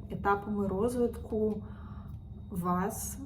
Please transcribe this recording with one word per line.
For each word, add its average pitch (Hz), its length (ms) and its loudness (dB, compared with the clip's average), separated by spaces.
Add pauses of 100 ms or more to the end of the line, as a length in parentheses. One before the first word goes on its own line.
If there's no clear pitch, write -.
(100)
етапами 202 580 2
розвитку 214 960 2 (880)
вас 180 760 0